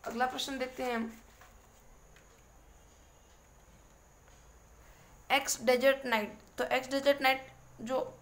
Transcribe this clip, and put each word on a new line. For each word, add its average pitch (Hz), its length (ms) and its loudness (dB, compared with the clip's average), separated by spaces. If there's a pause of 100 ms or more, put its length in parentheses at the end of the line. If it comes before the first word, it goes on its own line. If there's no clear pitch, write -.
अगला 233 200 -2
प्रश्न 269 340 -6
देखते 254 240 -6
हैं 247 120 -2
हम, 226 180 -4 (4000)
एक्स 277 320 0
डेजर्ट 262 420 4
नाइट। 220 320 -2 (200)
तो 247 60 -2
एक्स 254 260 0
डेजर्ट 277 320 2
नाइट 262 260 2 (340)
जो - 400 -4